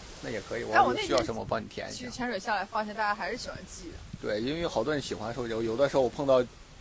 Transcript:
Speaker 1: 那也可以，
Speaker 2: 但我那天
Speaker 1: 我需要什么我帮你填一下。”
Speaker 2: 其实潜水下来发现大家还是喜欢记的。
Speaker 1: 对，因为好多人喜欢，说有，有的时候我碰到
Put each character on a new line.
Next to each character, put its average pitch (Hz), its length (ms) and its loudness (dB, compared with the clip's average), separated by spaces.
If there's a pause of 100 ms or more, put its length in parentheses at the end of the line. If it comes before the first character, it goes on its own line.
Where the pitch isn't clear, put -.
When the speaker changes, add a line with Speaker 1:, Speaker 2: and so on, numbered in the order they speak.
(220)
Speaker 1:
那 135 80 -6
也 107 120 -4
可 113 180 -4
以， 117 140 -4
Speaker 2:
但 392 100 6
我 277 100 4
那 427 60 -2
天 427 40 -2
Speaker 1:
我 370 40 -4
需 143 60 0
要 123 100 4
什 113 100 -2
么 113 60 -4
我 - 60 -4
帮 113 180 -2
你 - 60 -8
填 - 180 -8
一 - 40 -8
下。” - 60 -6
Speaker 2:
其 247 60 -6
实 247 80 -8
潜 247 160 -4
水 233 100 -4
下 214 160 -2
来 196 120 -2
发 214 180 -2
现 214 100 -6
大 220 80 -4
家 208 140 2
还 190 160 -4
是 247 60 -4
喜 - 100 -8
欢 160 180 -10
记 - 200 -10
的。 - 100 -12 (260)
Speaker 1:
对， 110 200 0
因 131 120 0
为 170 140 0
好 113 160 2
多 147 100 2
人 143 80 0
喜 - 140 -4
欢， 107 180 -4
说 123 140 -4
有， 113 160 0
有 113 140 2
的 139 100 6
时 139 80 0
候 135 80 8
我 117 60 6
碰 139 180 0
到 127 160 10 (380)